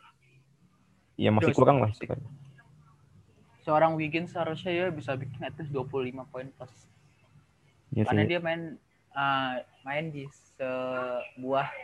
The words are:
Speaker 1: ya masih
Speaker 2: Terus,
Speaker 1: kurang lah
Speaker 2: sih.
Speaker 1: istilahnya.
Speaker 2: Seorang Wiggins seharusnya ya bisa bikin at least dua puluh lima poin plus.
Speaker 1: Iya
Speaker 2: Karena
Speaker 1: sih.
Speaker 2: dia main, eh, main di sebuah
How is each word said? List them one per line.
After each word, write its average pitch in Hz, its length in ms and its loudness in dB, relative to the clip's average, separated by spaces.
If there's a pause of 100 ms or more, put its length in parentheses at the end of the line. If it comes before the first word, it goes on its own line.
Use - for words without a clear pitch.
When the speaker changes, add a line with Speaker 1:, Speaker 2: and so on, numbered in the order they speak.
(1120)
Speaker 1:
ya 107 160 2
masih 123 240 6
Speaker 2:
Terus, - 60 4
Speaker 1:
kurang 135 180 8
lah 110 160 2
Speaker 2:
sih. - 80 -14
Speaker 1:
istilahnya. - 280 -8 (1300)
Speaker 2:
Seorang 160 320 6
Wiggins 156 400 -2
seharusnya 165 400 -2
ya 180 160 2
bisa 143 240 -4
bikin - 320 -8
at 135 80 -8
least 156 160 -10
dua 131 160 -2
puluh 127 240 -4
lima 131 160 -12
poin 127 240 -12
plus. - 240 -18 (1200)
Speaker 1:
Iya 107 160 2
Speaker 2:
Karena 104 160 4
Speaker 1:
sih. - 80 2
Speaker 2:
dia 175 80 0
main, 165 200 -4 (520)
eh, 135 400 0 (320)
main 147 240 -4
di 143 160 -10 (320)
sebuah 127 1120 -4 (140)